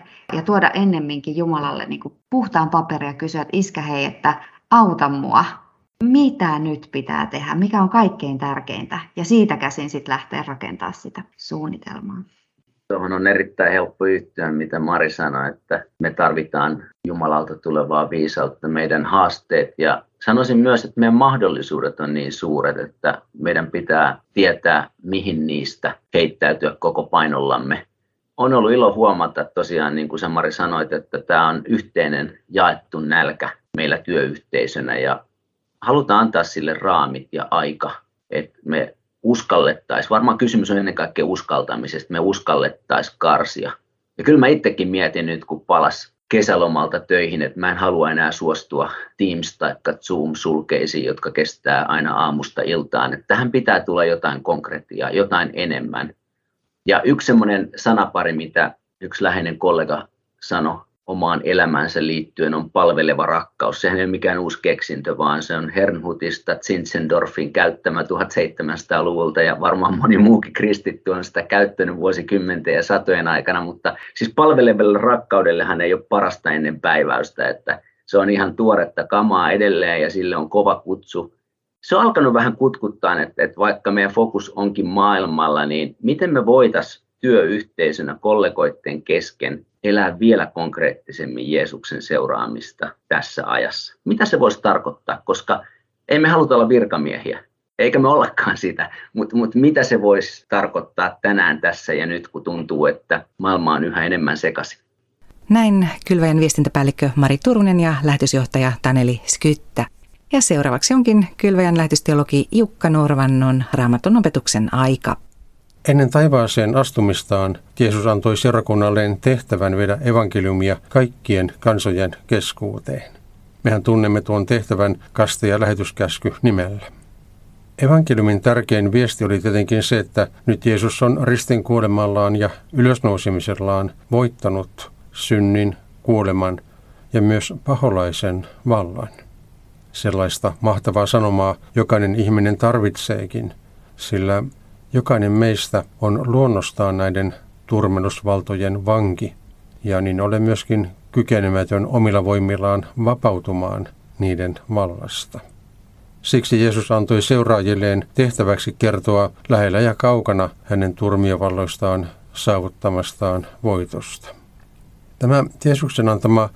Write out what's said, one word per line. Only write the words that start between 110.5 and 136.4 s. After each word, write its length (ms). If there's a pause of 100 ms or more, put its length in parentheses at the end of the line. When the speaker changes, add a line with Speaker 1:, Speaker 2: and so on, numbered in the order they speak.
Speaker 3:
onkin 340 (100)
Kylväjän 400
lähetysteologi 760
Jukka 380
Norvannon 760 (100)
Raamatun 440
opetuksen 560
aika. 440 (680)
Speaker 4:
Ennen 220
taivaaseen 640
astumistaan 840 (220)
Jeesus 280
antoi 300
seurakunnalleen 840
tehtävän 560
viedä 240
evankeliumia 760 (120)
kaikkien 680
kansojen 520 (160)
keskuuteen. 840 (520)
Mehän 200
tunnemme 380
tuon 240
tehtävän 500 (180)
kaste- 340
ja 120
lähetyskäsky 840
nimellä. 400 (960)
Evankeliumin 640
tärkein 500
viesti 320
oli 160
tietenkin 440
se, 160
että 280 (180)
nyt 200
Jeesus 360
on 260
ristin 360
kuolemallaan 720
ja 140 (240)
ylösnousemisellaan 1200 (200)
voittanut 800 (200)
synnin, 640 (280)
kuoleman 580 (520)